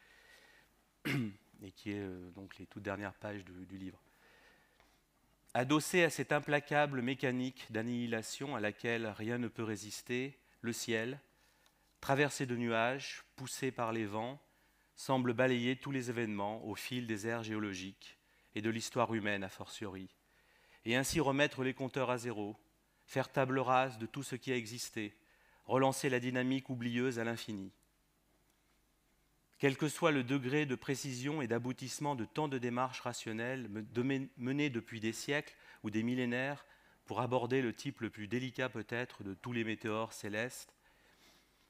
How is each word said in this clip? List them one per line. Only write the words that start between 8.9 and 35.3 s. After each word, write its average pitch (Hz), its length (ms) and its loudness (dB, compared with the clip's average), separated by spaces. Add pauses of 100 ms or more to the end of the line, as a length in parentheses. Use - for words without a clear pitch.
rien 110 300 -2
ne 120 120 -2
peut - 140 -4
résister, 110 760 -4 (220)
le 113 120 -2
ciel, 117 460 -2 (840)
traversé 139 420 4
de 120 120 0
nuages, 120 680 2 (140)
poussé 131 340 -4
par 113 220 0
les 113 120 2
vents, 110 320 -4 (580)
semble 123 380 2
balayer 123 440 4
tous 143 140 -6
les 127 180 -2
événements 110 560 -2
au 104 100 -4
fil 123 320 -4
des 110 200 -2
ères 117 160 0
géologiques 101 760 -4 (380)
et 110 60 -2
de 110 80 2
l'histoire 113 440 2
humaine 101 300 2
a 95 60 -4
fortiori, 95 600 -10 (760)
et 120 140 2
ainsi 139 240 2
remettre 135 420 4
les 131 100 2
compteurs 131 360 -2
à 127 80 2
zéro, 107 420 -4 (460)
faire - 260 -2
table 131 280 4
rase 127 400 4
de 113 60 -4
tout 139 160 -6
ce 131 140 -6
qui 131 160 -4
a 123 60 2
existé, 110 580 -6 (480)
relancer 135 460 4
la 123 100 4
dynamique 127 500 0
oublieuse 120 500 0
à 113 40 0
l'infini. 110 480 -4 (1900)
Quel 139 200 4
que 156 100 2
soit 156 240 4
le 135 140 4
degré 139 400 2
de 127 100 0
précision 139 680 -2
et 120 60 0
d'aboutissement 127 680 -2
de 113 100 -2
tant 151 240 0
de 135 80 0
démarches 123 420 0
rationnelles 120 720 -4
me-, 104 120 -6
de 107 200 -2
men-, 135 340 0
menées 139 340 0
depuis 113 300 -6
des 110 140 0
siècles - 420 -4 (280)